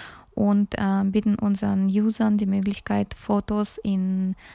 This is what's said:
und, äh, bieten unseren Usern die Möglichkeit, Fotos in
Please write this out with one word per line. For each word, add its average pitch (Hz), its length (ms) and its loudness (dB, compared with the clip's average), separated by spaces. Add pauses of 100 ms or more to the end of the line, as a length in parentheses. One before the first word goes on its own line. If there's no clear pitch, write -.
(360)
und, 202 420 2
äh, 196 280 0
bieten 208 300 0
unseren 202 520 0
Usern 208 500 2
die 208 80 2
Möglichkeit, 196 680 -2
Fotos 208 640 -2
in 190 580 -2 (180)